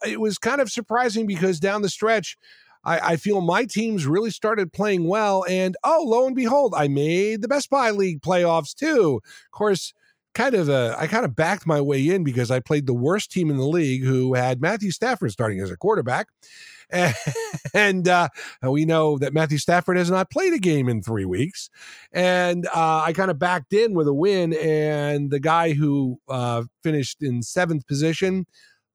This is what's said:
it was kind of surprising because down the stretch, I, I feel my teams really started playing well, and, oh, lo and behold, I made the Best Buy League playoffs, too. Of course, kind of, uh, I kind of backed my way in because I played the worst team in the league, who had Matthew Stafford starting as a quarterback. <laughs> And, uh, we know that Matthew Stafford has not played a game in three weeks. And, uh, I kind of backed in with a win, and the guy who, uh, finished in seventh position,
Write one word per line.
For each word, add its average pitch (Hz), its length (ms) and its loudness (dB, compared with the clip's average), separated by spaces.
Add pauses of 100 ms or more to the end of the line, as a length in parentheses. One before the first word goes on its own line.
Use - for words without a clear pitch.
it 214 160 -6
was 214 160 0
kind 269 240 -2
of 247 80 0
surprising 226 600 -2
because 185 320 0
down 202 220 0
the 196 60 -2
stretch, 214 480 -2 (460)
I, 170 300 0
I 165 40 2
feel 196 260 0
my 185 240 2
teams 208 400 -2
really 202 240 0
started 214 420 -2
playing 190 340 0
well, 196 400 2
and, 185 380 0
oh, 311 180 4
lo 247 240 4
and 262 80 -2
behold, 254 400 2
I 147 140 2
made 175 540 0
the 233 60 -4
Best 277 200 -2
Buy 262 220 2
League 190 320 -2
playoffs, 170 520 2
too. 208 500 2
Of - 260 -20
course, 208 420 -2 (420)
kind 254 200 0
of, 165 160 2
uh, 123 280 2
I 156 80 -2
kind 220 200 0
of 127 100 -6
backed 170 300 0
my 151 160 2
way 139 260 0
in 185 160 0
because 123 260 -2
I 127 100 0
played 147 260 -2
the 127 80 0
worst 151 360 -2
team 165 200 0
in 143 80 -2
the 131 80 0
league, 143 360 0
who 131 300 0
had 123 300 0
Matthew 196 300 -2
Stafford 240 380 -2
starting 104 300 -4
as 95 100 -6
a 90 80 -10
quarterback. 170 500 -2 (640)
<laughs> 175 220 2 (580)
And, 190 360 2
uh, 175 220 4 (320)
we 143 220 0
know 160 340 2
that 135 140 -2
Matthew 151 260 0
Stafford 175 380 2
has 175 140 2
not 185 180 0
played 359 260 0
a 294 40 0
game 151 300 2
in 113 140 0
three 107 240 -4
weeks. 104 440 -4 (400)
And, 180 560 0
uh, 160 380 0
I 165 80 0
kind 185 180 0
of 143 80 -2
backed 180 360 -2
in 220 200 2
with 156 140 2
a 139 60 2
win, 175 400 2
and 151 760 0
the 143 80 0
guy 160 360 2
who, 139 440 0 (100)
uh, 120 360 -2 (180)
finished 151 400 -4
in 123 200 -2
seventh 165 440 -2
position, 165 600 -2 (480)